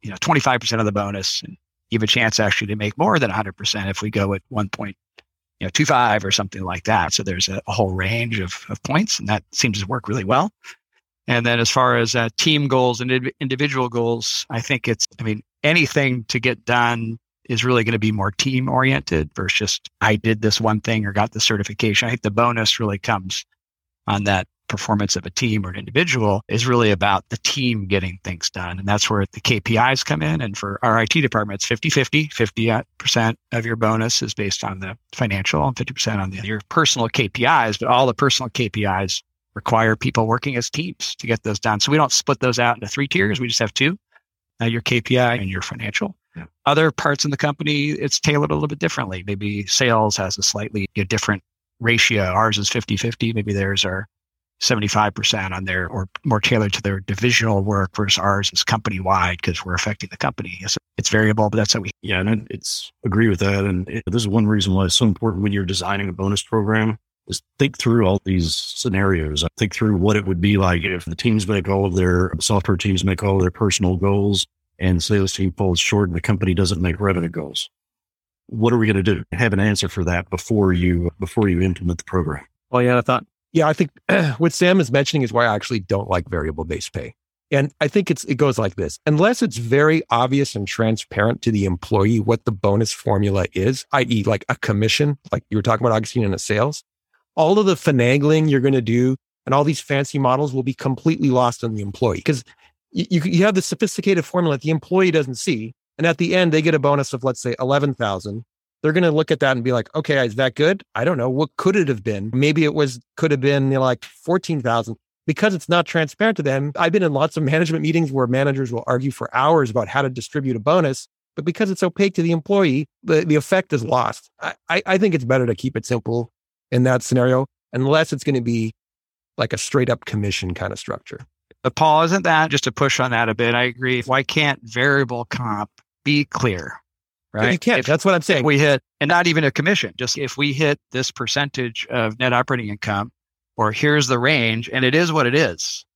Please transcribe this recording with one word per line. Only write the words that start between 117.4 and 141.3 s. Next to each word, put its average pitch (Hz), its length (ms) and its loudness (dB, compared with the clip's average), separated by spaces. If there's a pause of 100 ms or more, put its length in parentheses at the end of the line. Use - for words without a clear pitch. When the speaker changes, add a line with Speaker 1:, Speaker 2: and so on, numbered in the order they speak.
Speaker 4:
management 160 400 0
meetings 160 280 2
where 135 160 0
managers 135 460 0
will 120 140 -4
argue 127 260 0
for - 240 -10
hours 139 340 4
about 110 160 0
how 139 160 -2
to 135 80 0
distribute 127 460 -6
a 110 40 -6
bonus, 147 460 0 (300)
but 156 80 -8
because 185 260 -2
it's 185 120 -2
opaque 190 320 0
to 170 80 0
the 170 100 0
employee, 160 540 0 (180)
the, 165 200 2
the 156 120 2
effect 185 360 0
is 123 120 -2
lost. - 460 -2 (100)
I, 165 140 -8 (140)
I, 175 180 0
I 190 120 2
think 190 160 4
it's 131 120 -2
better 127 200 2
to 117 80 0
keep 131 220 -4
it 117 100 -6
simple 117 460 -4 (400)
in 127 120 4
that 127 180 4
scenario, 127 440 2 (260)
unless 139 400 2
it's 143 120 -6
gonna 135 160 0
be, 117 320 -2 (640)
like, - 160 -2
a 110 60 -4
straight 127 320 0
up 117 160 -2
commission 98 480 -4
kind 98 180 -6
of 98 60 -10
structure. - 420 -12 (420)
Speaker 1:
But 127 140 -2
Paul, 156 280 4
isn't 180 180 2
that, 160 280 4
just 143 140 0
to 123 80 -2
push - 260 0
on 127 120 0
that 117 180 2
a 110 60 0
bit, 117 200 2
I 120 100 4
agree. 123 380 -2
Why 131 200 0
can't 143 400 0
variable 123 640 0
comp 104 440 -4 (320)
be 143 220 2
clear? 92 560 -4 (540)
Speaker 4:
Yeah, 107 80 -4
Speaker 1:
Right? 120 100 4
Speaker 4:
you 180 60 0
can't. 226 220 2
Speaker 1:
If 123 60 -4
Speaker 4:
That's 151 180 0
what 190 100 4
I'm 170 80 0
saying. 147 220 0
Speaker 1:
we 143 140 4
hit, 143 240 4 (180)
and 143 80 0
not 175 200 4
even 160 160 2
a 135 80 2
commission, 151 440 0
just 123 220 -4
if 139 180 -6
we 143 160 0
hit 143 280 0 (100)
this 127 220 -4
percentage 127 760 -4